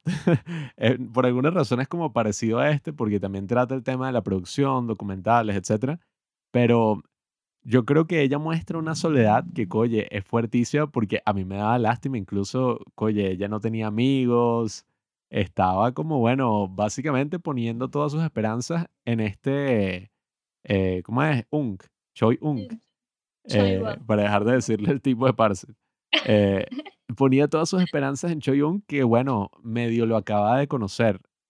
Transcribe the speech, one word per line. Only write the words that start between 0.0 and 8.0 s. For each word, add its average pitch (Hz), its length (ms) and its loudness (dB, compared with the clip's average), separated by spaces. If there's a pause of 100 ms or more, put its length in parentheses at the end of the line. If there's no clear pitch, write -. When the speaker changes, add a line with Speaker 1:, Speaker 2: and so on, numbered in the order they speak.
Speaker 1:
<laughs> 165 720 -2
Eh, 120 220 2 (140)
por 127 140 2
alguna 127 240 2
razón 127 300 0
es 135 80 -6
como 165 240 -4
parecido 113 460 0
a 143 120 2
este, 151 220 -4
porque 104 280 -2
también 98 260 -6
trata 120 280 0
el 131 80 -6
tema 131 260 -4
de 131 40 -4
la 117 100 0
producción, 120 640 -2
documentales, 104 720 0
etcétera. 107 440 -2 (520)
Pero 117 500 4 (600)
yo 117 240 2
creo 151 200 2